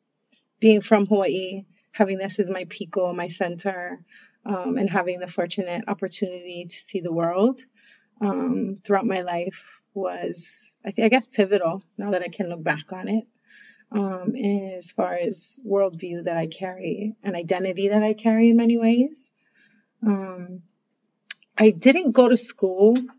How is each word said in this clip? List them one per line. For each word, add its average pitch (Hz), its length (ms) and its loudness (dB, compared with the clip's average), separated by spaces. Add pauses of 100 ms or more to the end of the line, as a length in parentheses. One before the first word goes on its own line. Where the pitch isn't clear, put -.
(580)
being 214 220 8
from 202 240 4
Hawaii, 190 580 0 (300)
having 196 240 2
this 196 220 -4
as 180 100 0
my 185 160 -6
piko, 175 500 -4
my 175 120 -6
center, 180 760 -6 (420)
um, 180 320 -4
and 196 120 0
having 180 300 -2
the 180 80 -10
fortunate 175 600 -4
opportunity 180 800 -8
to - 100 -6
see - 220 -6
the 170 140 -6
world, 175 480 0 (580)
um, 190 640 -2
throughout 196 220 0
my 190 160 -2
life 175 600 -8 (120)
was, 175 840 -6 (100)
I 202 60 -8
thi-, 226 120 -2
I 220 60 6
guess, 254 180 2
pivotal 190 560 0 (140)
now 202 140 -6
that 185 100 0
I 175 80 -8
can 175 180 -6
look 170 160 -8
back 156 300 -4
on 185 160 -10
it, 220 160 -2 (680)
um, 190 460 -4
as 196 540 -4
far 180 240 -2
as - 520 -2
worldview 180 560 -2
that 165 140 -2
I 165 100 -2
carry 185 760 -6
and 190 120 -4
identity 180 540 -2
that 214 140 4
I 214 100 2
carry 226 380 6
in 226 40 6
many 233 220 4
ways. 240 540 2 (760)
Um, 185 560 -4 (960)
I 220 140 8
didn't 269 420 4
go 247 160 6
to 247 80 6
school 196 580 4 (240)